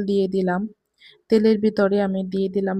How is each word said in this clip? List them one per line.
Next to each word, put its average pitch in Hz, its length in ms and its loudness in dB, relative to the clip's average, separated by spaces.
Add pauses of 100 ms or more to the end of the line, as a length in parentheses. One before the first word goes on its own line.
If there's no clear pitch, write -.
দিয়ে 196 220 0
দিলাম, 190 320 0 (640)
তেলের 220 320 4
ভিতরে 208 440 0
আমি 190 220 -2
দিয়ে 190 240 -4
দিলাম 190 320 -2